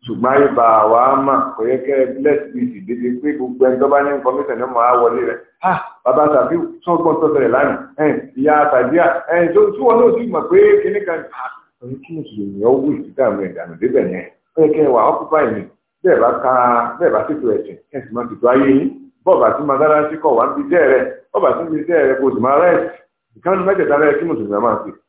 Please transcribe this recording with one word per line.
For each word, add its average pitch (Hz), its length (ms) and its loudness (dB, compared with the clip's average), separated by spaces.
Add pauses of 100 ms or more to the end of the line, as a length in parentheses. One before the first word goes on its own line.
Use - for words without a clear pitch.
Ṣùgbọ́n 113 240 -4
ayé 139 200 4
bá 117 200 2 (140)
wa 117 320 4
mà, 139 220 0 (160)
kò 110 120 -8
yẹ 127 140 -2
kẹ́ 139 160 -4
ẹ 135 180 2
bless 143 360 0
me 123 140 -8
sì 120 180 -6
dédé 120 360 -6
pé 131 140 -6
gbogbo 127 340 -2
ẹni 127 160 2
tó 139 80 2
bá 143 120 4
ní 143 100 0
information 131 480 -4
náà 123 100 -6
máa 123 260 2
wọlé 117 280 2
rẹ̀. 113 180 -6 (200)
"Ah, 180 200 -2 (200)
bàbá 135 260 2
tàbí 151 300 2 (220)
sọ́gbọ́n 165 380 0
tó 156 120 0
tẹ̀lé 143 200 0
lánàá. 127 300 0 (160)
Ẹ, 151 120 -2 (260)
ìyá 147 340 2
tàbí 135 320 0
à, - 280 0
ẹ, 170 220 0
tó, 175 160 2
tí - 160 0
wọn 233 160 4
náà 233 160 4
sì - 120 -2
mọ̀ 170 200 -4
pé 185 160 2 (180)
kíní 202 240 -2
kan, 165 180 -6 (100)
ah, 127 220 -14 (260)
òun 123 180 -14
kí - 160 -20
mùsùlùmí 107 480 -10
ó 110 100 2
wù 139 220 0
sí - 200 -8
dààmú 107 300 -2
ẹ̀ 90 120 -8
dànù 85 220 -14
débẹ̀ 123 280 0
yẹn. 90 220 -6 (240)
Ó - 80 -20
yẹ 156 100 4
kẹ́ 151 160 2
ẹ - 20 4
wà 123 180 2
occupy 151 420 0
ni. 107 160 -6 (420)
Bẹ́ẹ̀ 170 160 4
bá 117 120 2
ka, 131 200 -2 (420)
bẹ́ẹ̀ - 180 0
bá 107 80 0
ṣètò 107 280 -4
ẹ̀sìn, 101 300 -4 (100)
ẹ 143 100 -14
sì 107 120 -14
máa 117 140 -8
ṣètò 117 240 -4
ayé 135 180 4
yín. 135 240 2 (300)
Bọ́ọ̀ 180 200 2
bá 113 100 4
ti - 140 -4
máa 143 140 0
dára 151 260 2
sí 151 140 -6
kọ̀ 156 160 0
wá 117 120 2
ń 131 60 -4
bi - 100 -6
iṣẹ́ 165 220 2
rẹ̀, 131 200 2 (240)
bọ́ọ̀ 202 140 -4
bá 170 100 2
ti - 80 -4
ń 170 80 -6
bi 156 100 -4
iṣẹ́ 165 220 0
rẹ̀ 131 160 2
kò 135 120 -2
sì 123 120 -2
máa 131 180 2
rẹ̀. 175 180 4 (560)
Ìkànnì 185 320 -4
mẹ́tẹ̀ẹ̀ta 175 340 0
rẹ̀ 147 160 2
kí 170 120 -2
mùsùlùmí 113 300 -4
máa 110 200 0
ṣe." - 160 -10 (180)